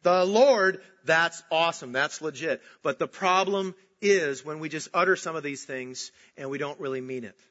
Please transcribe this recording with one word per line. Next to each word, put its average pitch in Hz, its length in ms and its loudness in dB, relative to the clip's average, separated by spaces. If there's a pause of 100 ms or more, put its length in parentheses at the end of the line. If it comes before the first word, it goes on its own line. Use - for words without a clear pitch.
the 180 200 4
Lord," 202 580 4 (220)
that's 165 480 2
awesome. 160 400 0
That's 143 300 -2
legit. 147 400 -4 (200)
But 139 180 -2
the 160 100 -2
problem 190 680 0 (300)
is 151 380 2
when 151 160 -10
we 160 80 -8
just 151 260 -8
utter 180 220 4
some 165 200 -8
of 151 80 -6
these 139 200 -8
things 127 480 -10 (240)
and 139 140 -10
we 139 80 -6
don't 143 220 -6
really 135 200 -4
mean 127 240 -8
it. 98 140 -16 (140)